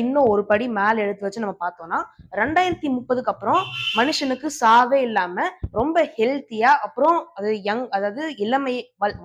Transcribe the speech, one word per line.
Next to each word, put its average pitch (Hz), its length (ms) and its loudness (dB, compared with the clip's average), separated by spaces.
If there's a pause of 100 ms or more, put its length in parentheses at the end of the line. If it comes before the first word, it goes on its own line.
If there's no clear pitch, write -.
இன்னும் 262 320 2
ஒரு 208 180 2
படி 214 160 2 (100)
மேல 214 280 2
எடுத்து 202 220 -4
வச்சு 208 180 -6
நம்ம 190 180 -6
பார்த்தோம்னா, 175 360 -6 (420)
ரெண்டாயிரத்தி 330 560 0
முப்பதுக்கு 247 360 -4
அப்புறம் 285 300 0 (340)
மனுஷனுக்கு 262 520 0 (100)
சாவே 247 480 6
இல்லாம 202 400 -2 (320)
ரொம்ப 320 260 2 (140)
ஹெல்த்தியா, 240 520 0 (160)
அப்புறம் 302 320 2 (200)
அது 208 120 -2 (180)
யங், 226 140 -2 (140)
அதாவது 208 260 -2 (220)
இளமை 254 320 0 (260)
வாழ்-, 202 220 -2